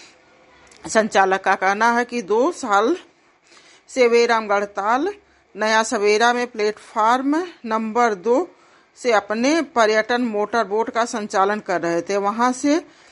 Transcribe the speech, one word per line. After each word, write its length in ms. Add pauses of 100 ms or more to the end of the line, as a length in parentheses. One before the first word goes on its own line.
(840)
संचालक 560
का 140
कहना 360
है 140
कि 180
दो 300
साल 420 (960)
से 180
वे 180
रामगढ़ 400
ताल 420 (480)
नया 300
सवेरा 480
में 140
प्लेटफार्म 960 (220)
नंबर 500
दो 320 (500)
से 160
अपने 480 (100)
पर्यटन 520
मोटर 420
बोट 240
का 180
संचालन 540
कर 200
रहे 200
थे। 180
वहां 340
से 280 (300)